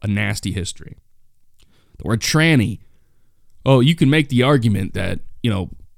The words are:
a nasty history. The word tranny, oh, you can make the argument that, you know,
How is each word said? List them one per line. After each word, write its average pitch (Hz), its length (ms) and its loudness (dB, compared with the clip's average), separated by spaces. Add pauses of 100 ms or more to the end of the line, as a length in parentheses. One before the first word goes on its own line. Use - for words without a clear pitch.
a - 40 -6
nasty 101 460 -2
history. - 460 -10 (1000)
The - 60 -12
word 110 160 0
tranny, 147 600 2 (840)
oh, 131 160 6
you 156 160 4
can 143 140 2
make 151 180 2
the 120 140 2
argument 113 500 2
that, 92 280 -4 (220)
you - 80 0
know, 98 200 -4 (280)